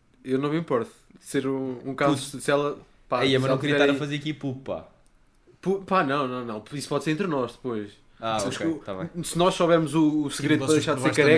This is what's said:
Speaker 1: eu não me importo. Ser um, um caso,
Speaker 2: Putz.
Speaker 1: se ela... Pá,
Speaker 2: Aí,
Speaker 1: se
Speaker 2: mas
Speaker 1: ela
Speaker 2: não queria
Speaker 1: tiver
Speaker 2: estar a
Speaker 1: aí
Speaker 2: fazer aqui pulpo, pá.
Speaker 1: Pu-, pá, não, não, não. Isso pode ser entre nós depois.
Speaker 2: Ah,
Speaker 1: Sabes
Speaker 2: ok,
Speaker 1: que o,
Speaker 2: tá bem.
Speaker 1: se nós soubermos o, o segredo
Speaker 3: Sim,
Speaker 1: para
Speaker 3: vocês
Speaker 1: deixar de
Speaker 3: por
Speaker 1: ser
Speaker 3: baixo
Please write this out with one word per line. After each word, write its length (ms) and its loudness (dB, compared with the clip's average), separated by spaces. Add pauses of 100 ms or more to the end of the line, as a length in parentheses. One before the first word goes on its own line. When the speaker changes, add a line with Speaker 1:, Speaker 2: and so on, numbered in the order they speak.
(240)
Speaker 1:
eu 140 -2
não 120 -2
me 80 0
importo. 320 -2 (280)
Ser 280 -4
um, 380 -4
um 100 -6
caso, 200 2 (160)
Speaker 2:
Putz. 140 -12
Speaker 1:
se 60 -2
ela... 280 0 (300)
Pá, 120 0
Speaker 2:
Aí, 100 2
Speaker 1:
se 80 4
Speaker 2:
mas 80 0
Speaker 1:
ela 80 2
Speaker 2:
não 60 0
queria 140 0
Speaker 1:
tiver 100 4
Speaker 2:
estar 60 4
a 40 2
Speaker 1:
aí 40 -2
Speaker 2:
fazer 180 -4
aqui 160 -6
pulpo, 280 -8
pá. 260 -8 (720)
Speaker 1:
Pu-, 220 -2
pá, 220 2
não, 240 0
não, 160 -6
não. 180 -8 (100)
Isso 160 -8
pode 160 -2
ser 80 0
entre 140 -2
nós 260 -2
depois. 380 -8 (300)
Speaker 2:
Ah, 200 -2
Speaker 1:
Sabes 160 -4
Speaker 2:
ok, 100 -4
Speaker 1:
que 100 0
o, 40 -12
Speaker 2:
tá 140 -10
bem. 300 -8
Speaker 1:
se 140 -4
nós 160 4
soubermos 400 2
o, 300 4
o 60 -4
segredo 240 0
Speaker 3:
Sim, 40 2
Speaker 1:
para 80 -2
Speaker 3:
vocês 180 4
Speaker 1:
deixar 120 0
de 40 -6
Speaker 3:
por 140 0
Speaker 1:
ser 80 6
Speaker 3:
baixo 160 8